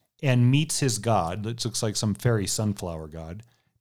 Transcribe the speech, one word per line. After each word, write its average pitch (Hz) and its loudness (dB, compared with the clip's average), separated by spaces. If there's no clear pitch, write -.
and 123 6
meets 151 2
his 117 0
god, 98 0
that 117 -6
looks - -4
like 107 -2
some 104 0
fairy 110 2
sunflower 90 -4
god, 80 -12